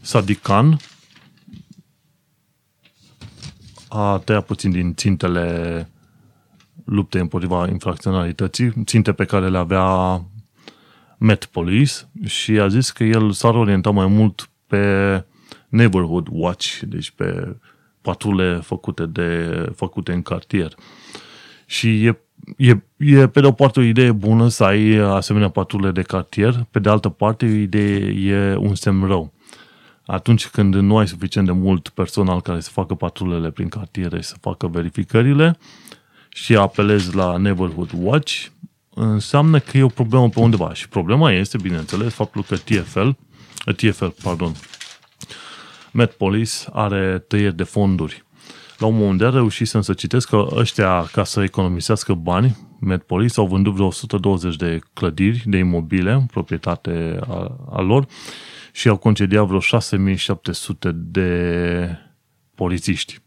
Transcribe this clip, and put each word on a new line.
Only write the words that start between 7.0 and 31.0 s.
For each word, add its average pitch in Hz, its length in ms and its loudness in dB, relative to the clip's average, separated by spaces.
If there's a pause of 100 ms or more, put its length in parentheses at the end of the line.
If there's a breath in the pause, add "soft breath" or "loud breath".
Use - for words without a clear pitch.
împotriva 90 460 -2
infracționalității, 92 1040 -2 (100)
ținte 107 300 2
pe 95 120 0
care 95 240 0
le 92 80 0
avea 92 640 0 (960 loud breath)
Met 107 280 2
Police, 98 480 0 (320)
și - 260 -6
a 104 160 2
zis 120 240 0
că - 120 -4
el 110 280 2
s-ar 113 240 2
orienta 101 340 2
mai 98 180 2
mult 104 420 2 (180)
pe 98 560 0 (460 loud breath)
neighborhood 90 600 2
watch, 82 480 -6
deci - 320 -10
pe 90 440 -6 (460 soft breath)
patrule 92 540 -2
făcute 85 500 -8
de, 85 440 -4 (260)
făcute 92 380 -8
în 87 80 -2
cartier. 87 540 -4 (880 loud breath)
Și 110 400 0
e, 117 140 2 (380)
e, 123 200 6 (200)
e, 139 300 8
pe - 140 4
de 139 60 6
o 135 40 8
parte, 135 280 4
o 127 40 4
idee 120 280 4
bună 110 360 4
să - 160 2
ai 107 320 4
asemenea 101 540 2
patrule 98 420 -2
de 90 100 -2
cartier, 107 680 -2
pe 113 80 0
de 104 100 2
altă 104 200 2
parte, 110 360 -2
o 113 40 2
idee, 104 480 0 (360)
e 98 220 0
un 98 200 0
semn 95 320 0
rău. 87 260 -2 (720 loud breath)
Atunci 110 420 0
când 98 280 0
nu 98 220 4
ai 104 100 4